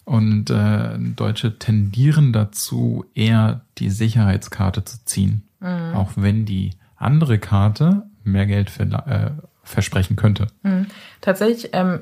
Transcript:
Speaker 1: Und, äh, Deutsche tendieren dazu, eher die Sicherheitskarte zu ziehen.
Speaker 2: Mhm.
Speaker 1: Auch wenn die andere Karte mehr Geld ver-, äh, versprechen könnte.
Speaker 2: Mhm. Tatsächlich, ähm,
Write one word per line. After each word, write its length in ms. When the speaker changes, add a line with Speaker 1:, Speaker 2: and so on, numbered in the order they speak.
Speaker 1:
Und, 480
äh, 480
Deutsche 580
tendieren 760
dazu, 760
eher 460
die 100
Sicherheitskarte 960
zu 200
ziehen. 360
Speaker 2:
Mhm. 360
Speaker 1:
Auch 200
wenn 300
die 300
andere 440
Karte 640
mehr 220
Geld 240
ver-, 380
äh, 240
versprechen 520
könnte. 300
Speaker 2:
Mhm. 240
Tatsächlich, 520
ähm, 280